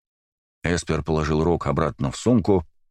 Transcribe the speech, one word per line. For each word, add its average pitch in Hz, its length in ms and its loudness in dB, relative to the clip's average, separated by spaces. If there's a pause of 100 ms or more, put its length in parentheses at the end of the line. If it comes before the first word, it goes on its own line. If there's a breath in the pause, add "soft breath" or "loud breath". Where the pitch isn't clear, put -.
(640)
Эспер 80 380 -2
положил 78 420 0
рог 82 220 0
обратно 71 440 -2
в - 60 -12
сумку, 104 500 2 (240)